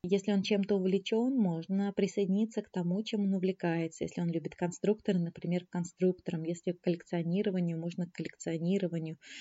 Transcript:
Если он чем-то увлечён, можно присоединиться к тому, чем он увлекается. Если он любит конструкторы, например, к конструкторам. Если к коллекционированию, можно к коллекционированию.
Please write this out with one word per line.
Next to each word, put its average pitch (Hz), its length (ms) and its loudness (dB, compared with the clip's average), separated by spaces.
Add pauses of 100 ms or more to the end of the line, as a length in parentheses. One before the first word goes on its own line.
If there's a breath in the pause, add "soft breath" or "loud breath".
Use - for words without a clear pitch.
Если 190 300 2
он 196 100 4
чем-то 202 340 4
увлечён, 202 600 2
можно 196 560 2
присоединиться 202 680 0
к - 80 -16
тому, 180 320 0
чем 214 200 -2
он 196 120 2
увлекается. 170 680 -2
Если 175 160 -6
он 170 100 0
любит 160 240 -4
конструкторы, 185 640 0
например, 175 460 -2
к - 60 -20
конструкторам. 180 720 -2
Если 170 300 -4
к 175 80 -10
коллекционированию, 175 1000 0
можно 170 280 -6
к - 60 -20
коллекционированию. 165 1040 -2 (240 loud breath)